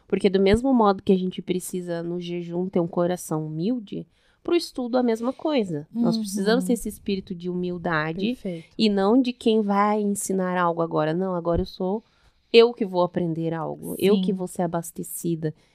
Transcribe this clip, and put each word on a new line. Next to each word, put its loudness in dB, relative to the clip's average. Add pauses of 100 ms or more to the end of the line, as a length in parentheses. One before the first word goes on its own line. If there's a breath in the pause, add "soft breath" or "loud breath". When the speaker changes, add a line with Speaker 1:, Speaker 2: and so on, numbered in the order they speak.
Speaker 1:
porque 2
do 2
mesmo 4
modo 4
que 2
a 4
gente -4
precisa -6
no -6
jejum -6
ter 0
um 0
coração -2
humilde, -6 (360)
pro -2
estudo -4
a 2
mesma -2
coisa. -2
Nós 0
Speaker 2:
Uhum. -2
Speaker 1:
precisamos 0
ter 2
esse -4
espírito -6
de -10
humildade -4
Speaker 2:
Perfeito. -6 (100)
Speaker 1:
e 4
não 4
de 0
quem 2
vai 2
ensinar -2
algo 0
agora. 0
Não, -2
agora 0
eu -2
sou -4 (480)
eu 10
que -2
vou 2
aprender 0
algo, -6
eu 4
Speaker 2:
Sim. 2
Speaker 1:
que 0
vou -6
ser -4
abastecida, -4 (220)